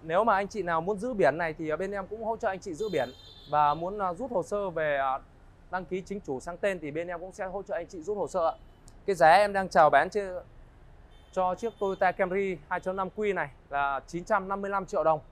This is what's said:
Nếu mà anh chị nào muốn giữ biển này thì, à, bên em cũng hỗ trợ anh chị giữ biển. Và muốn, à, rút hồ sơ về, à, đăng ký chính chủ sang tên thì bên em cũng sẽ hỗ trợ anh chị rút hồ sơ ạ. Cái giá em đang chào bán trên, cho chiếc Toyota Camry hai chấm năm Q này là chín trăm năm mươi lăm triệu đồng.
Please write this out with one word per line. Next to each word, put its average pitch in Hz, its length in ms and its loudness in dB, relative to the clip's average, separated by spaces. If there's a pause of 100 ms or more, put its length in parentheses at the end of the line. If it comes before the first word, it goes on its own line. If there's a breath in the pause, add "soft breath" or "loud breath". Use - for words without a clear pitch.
Nếu 165 220 2
mà 226 100 4
anh 196 140 0
chị 208 140 -8
nào 170 180 0
muốn 190 180 -2
giữ 247 160 -6
biển 156 240 4
này 165 200 -2
thì, 160 100 -6
à, 151 80 -2
bên 190 160 -4
em 196 140 -6
cũng 220 180 -10
hỗ 226 120 -2
trợ 226 120 -2
anh 190 120 -4
chị 190 140 -10
giữ 214 180 -6
biển. 131 160 0 (420)
Và 147 240 4
muốn, 180 240 -6
à, 185 160 -2
rút 233 160 -8
hồ 196 120 0
sơ 202 280 -4
về, 156 260 0
à, 135 220 0 (520)
đăng 180 140 -6
ký 185 160 -6
chính 202 200 -10
chủ 131 200 -6
sang 175 160 -12
tên 190 220 -2
thì 156 120 -8
bên 165 180 -6
em 175 120 -8
cũng 185 120 -14
sẽ 190 140 -8
hỗ 190 160 -8
trợ 190 120 -8
anh 165 120 -6
chị 170 160 -14
rút 202 140 -4
hồ 170 120 -2
sơ 170 180 0
ạ. 156 60 0 (540)
Cái 196 100 0
giá 160 160 10
em 202 200 6
đang 190 160 -2
chào 160 220 8
bán 143 200 4
trên, 196 240 -4 (1000)
cho 185 220 0
chiếc 220 240 -6
Toyota 190 340 2
Camry 190 460 0 (100)
hai 180 120 -2
chấm 185 160 -4
năm 190 200 -2
Q 208 180 0
này 160 140 -2 (220)
là 139 360 0
chín 175 180 -8
trăm 190 240 0
năm 196 120 -4
mươi 196 100 -6
lăm 196 160 -4
triệu 165 180 -2
đồng. 156 160 4 (120)